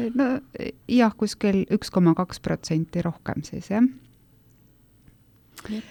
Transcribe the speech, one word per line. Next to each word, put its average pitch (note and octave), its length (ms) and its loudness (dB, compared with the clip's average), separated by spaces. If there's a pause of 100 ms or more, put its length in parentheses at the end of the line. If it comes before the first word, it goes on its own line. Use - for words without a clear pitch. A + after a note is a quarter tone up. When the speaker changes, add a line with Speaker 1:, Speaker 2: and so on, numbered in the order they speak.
(140)
Speaker 1:
No, B3+ 260 0 (480)
jah, A#3 300 4
kuskil G3 540 0
üks - 180 -2
koma E3+ 240 6
kaks - 260 -4
protsenti E3 600 -4
rohkem - 420 -6
siis, - 280 -10
jah. G#3+ 100 2 (1900)
Speaker 2:
Jah. G#3+ 220 -8